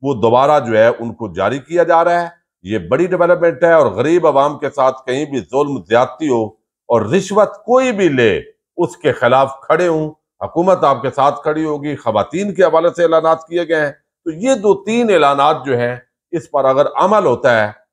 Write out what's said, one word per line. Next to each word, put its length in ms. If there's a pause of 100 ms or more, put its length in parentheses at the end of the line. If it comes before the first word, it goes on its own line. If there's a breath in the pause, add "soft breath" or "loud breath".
वो 100
दोबारा 460
जो 180
है 140
उनको 420
जारी 260
किया 240
जा 180
रहा 180
है। 140 (320)
ये 140
बड़ी 280
डेवलपमेंट 560
है, 160
और 140
गरीब 340
आवाम 280
के 140
साथ 220
कहीं 400
भी 100
जुल्म 480
ज्यादती 380
हो 280 (340)
और 180
रिश्वत 580
कोई 260
भी 180
ले 340 (340)
उसके 360
खिलाफ 500
खड़े 240
हों। 200 (340)
हुकूमत 420
आपके 260
साथ 220
खड़ी 320
होगी। 320
खवातीन 580
के 100
हवाले 260
से 140
ऐलानात 460
किए 160
गए 100
हैं, 160
तो 400
ये 240
दो 180
तीन 360
ऐलानात 560
जो 100
हैं 260 (320)
इस 140
पर 180
अगर 200
अमल 400
होता 260 (100)
है 100 (220)